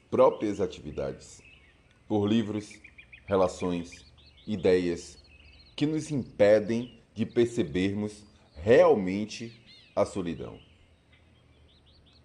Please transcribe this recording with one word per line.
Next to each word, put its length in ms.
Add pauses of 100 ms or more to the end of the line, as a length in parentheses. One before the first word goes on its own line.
próprias 520
atividades, 800 (640)
por 180
livros, 540 (460)
relações, 800 (420)
ideias 680 (580)
que 100
nos 260
impedem 920 (100)
de 120
percebermos 1040 (320)
realmente 960 (380)
a 80
solidão. 560 (1600)